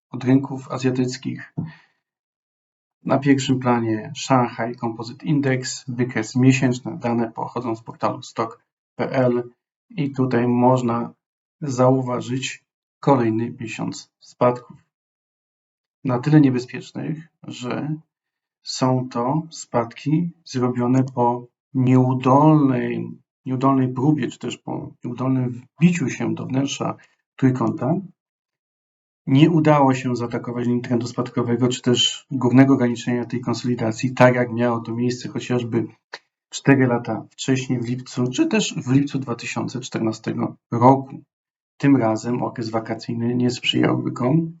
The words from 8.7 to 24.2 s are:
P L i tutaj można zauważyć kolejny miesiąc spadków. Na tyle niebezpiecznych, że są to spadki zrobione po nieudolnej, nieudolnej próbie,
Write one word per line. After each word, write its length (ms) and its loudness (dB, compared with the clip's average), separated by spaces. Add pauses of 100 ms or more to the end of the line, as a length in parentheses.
P 160 -4
L 400 0 (400)
i 220 -4
tutaj 360 0
można 680 2 (460)
zauważyć 1040 0 (360)
kolejny 600 0
miesiąc 600 -10
spadków. 640 -2 (1200)
Na 140 -2
tyle 220 6
niebezpiecznych, 880 -2 (140)
że 540 -8 (680)
są 460 -2
to 420 -2
spadki 800 -4 (140)
zrobione 600 0
po 420 -2 (280)
nieudolnej, 1400 2 (280)
nieudolnej 420 2
próbie, 400 0